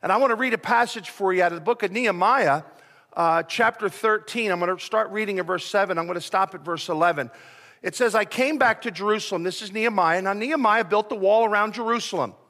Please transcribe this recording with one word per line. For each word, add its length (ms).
And 80
I 80
wanna 180
read 180
a 40
passage 520
for 240
you 100
out 80
of 60
the 80
book 180
of 80
Nehemiah, 720
uh, 320
chapter 460
thirteen. 600
I'm 100
gonna 180
start 320
reading 280
in 60
verse 200
seven. 320
I'm 100
gonna 140
stop 340
at 60
verse 260
eleven. 420
It 120
says, 220
"I 80
came 340
back 260
to 80
Jerusalem." 520
This 180
is 120
Nehemiah. 480
Now, 120
Nehemiah 520
built 240
the 60
wall 280
around 300
Jerusalem 640